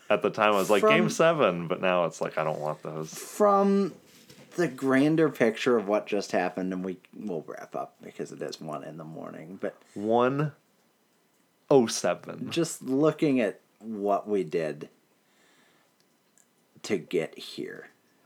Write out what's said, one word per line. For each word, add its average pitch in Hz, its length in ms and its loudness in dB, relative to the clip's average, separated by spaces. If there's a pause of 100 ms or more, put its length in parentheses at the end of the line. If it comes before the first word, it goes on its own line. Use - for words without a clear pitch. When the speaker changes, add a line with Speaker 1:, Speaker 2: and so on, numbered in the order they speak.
Speaker 1:
At 90 120 4
the 104 80 2
time, 107 240 4
I 104 40 4
was 95 120 0
like, 104 120 6
Speaker 2:
From 214 80 6
Speaker 1:
"Game 110 200 4
Seven," 110 600 2
but 87 100 -2
now 90 240 2
it's 80 160 -4
like, 85 180 -4
I 80 60 0
don't 78 160 -2
want 76 240 -6
those. 80 300 -8
Speaker 2:
From 202 800 2 (640)
the 175 100 0
grander 135 640 4
picture 120 480 2
of 101 100 -2
what 104 200 0
just 101 260 -4
happened, 92 400 0
and 92 100 -6
we, 92 140 -6 (200)
we'll 85 300 -8
wrap - 260 -16
up 67 300 -8
because - 300 -12
it 76 80 -12
is 71 180 -10
one 76 240 -10
in 78 140 -12
the 80 80 -12
morning, 82 560 -14
but - 160 -6 (160)
Speaker 1:
One 123 580 2 (1200)
oh 131 160 6
seven. 87 640 -6
Speaker 2:
just 165 300 -4
looking 143 580 2
at 104 220 -2 (180)
what 101 480 -2
we 101 160 0
did 76 460 -4 (1900)
to 104 140 -2
get 80 400 -4
here - 520 -12 (360)